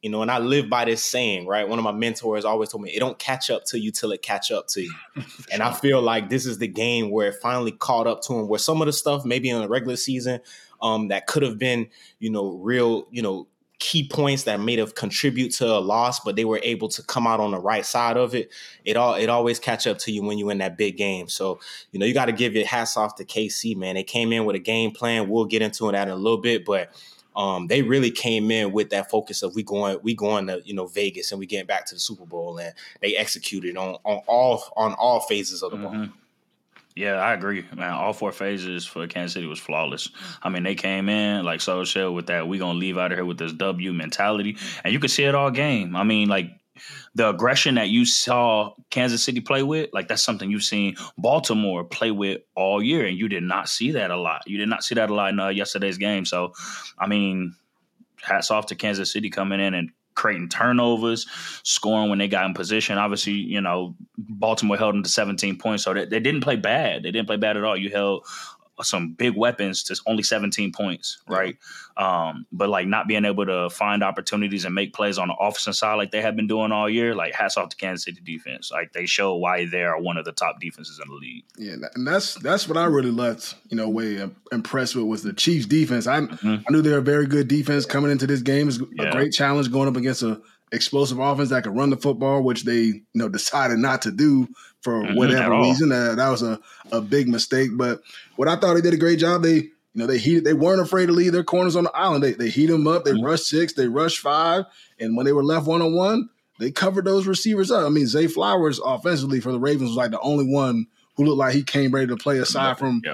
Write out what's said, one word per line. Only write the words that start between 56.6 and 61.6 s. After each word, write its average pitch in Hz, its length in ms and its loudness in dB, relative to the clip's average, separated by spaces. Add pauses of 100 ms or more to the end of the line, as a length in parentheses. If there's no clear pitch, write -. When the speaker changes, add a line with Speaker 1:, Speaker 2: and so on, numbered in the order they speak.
Speaker 2:
I 95 80 -2
mean, 95 480 -2 (680)
hats - 280 0
off 107 160 0
to 101 80 -8
Kansas 98 380 -2
City 107 160 -4
coming 98 320 -2
in 98 140 0
and 85 160 -4 (260)
creating 87 320 -2
turnovers, 117 800 2 (360)